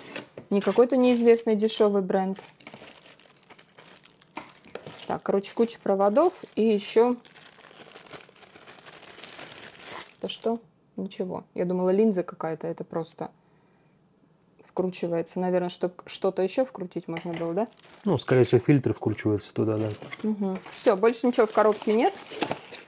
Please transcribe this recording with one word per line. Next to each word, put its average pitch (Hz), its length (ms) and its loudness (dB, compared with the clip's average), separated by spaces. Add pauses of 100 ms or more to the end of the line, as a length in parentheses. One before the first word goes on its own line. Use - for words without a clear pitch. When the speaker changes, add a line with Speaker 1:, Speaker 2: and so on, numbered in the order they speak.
(500)
Speaker 1:
не 202 120 2
какой-то 240 360 4
неизвестный 233 580 6
дешевый 208 460 2
бренд. 190 360 -2 (2750)
Так, 170 160 -6
короче, 196 300 -2
куча 233 260 0
проводов 208 640 2 (120)
и 214 80 2
еще... 226 520 4 (3000)
Это - 80 -8
что? 226 320 -4 (380)
Ничего. 190 460 -8 (100)
Я 180 120 -2
думала, 180 260 0
линза 196 320 4
какая-то, 160 440 -8
это 170 160 -8
просто 165 460 -8 (1500)
вкручивается. 175 600 -4
Наверное, 180 300 0
чтоб - 360 -4
что-то - 360 -2
еще 196 240 0
вкрутить 180 420 -10
можно 170 260 -8
было, 165 200 -6
да? 214 140 -2 (360)
Speaker 2:
Ну, 180 140 2
скорее 127 260 4
всего, 117 160 6
фильтры 131 340 4
вкручиваются 104 600 -2
туда, 110 240 0
да. 110 120 -2 (340)
Speaker 1:
Мгм. 196 340 -2 (180)
Все, 285 220 2
больше 233 300 2
ничего 240 200 4
в 214 60 -14
коробке 214 400 2
нет. 277 200 2 (760)